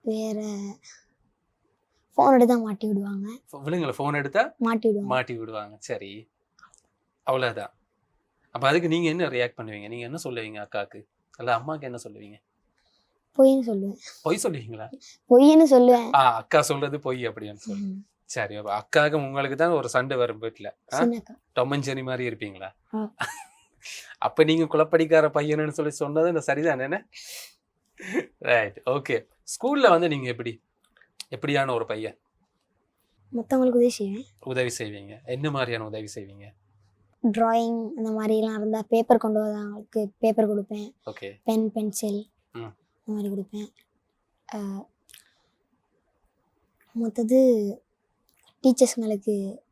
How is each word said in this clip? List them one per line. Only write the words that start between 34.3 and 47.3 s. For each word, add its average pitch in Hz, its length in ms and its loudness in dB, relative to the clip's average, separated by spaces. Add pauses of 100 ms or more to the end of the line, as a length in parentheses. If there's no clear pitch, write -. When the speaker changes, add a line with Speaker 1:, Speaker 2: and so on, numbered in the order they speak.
Speaker 2:
உதவி 127 340 -2
செய்வீங்க. 104 460 -12
என்ன 139 260 -4
மாதிரியான 120 360 -4
உதவி 107 280 -12
செய்வீங்க? 101 300 -16 (800)
Speaker 1:
டிராயிங் 226 760 0
அந்த 220 140 -4
மாதிரிலாம் 220 460 0
இருந்தா 214 260 -2
பேப்பர் 226 340 4
கொண்டு 214 240 0
வரவங்களுக்கு 208 800 -6
பேப்பர் 220 320 2
கொடுப்பேன். 208 440 -6 (120)
Speaker 2:
ஓகே. - 380 -12
Speaker 1:
பென், 220 280 0
பென்சில் 214 580 -6 (220)
Speaker 2:
ம். - 200 -12 (320)
Speaker 1:
இந்த 214 180 -6
மாதிரி 202 60 -6
கொடுப்பேன். 202 400 -10 (840)
ஆ, 196 320 -10 (2250)
மத்தது 226 680 4 (880)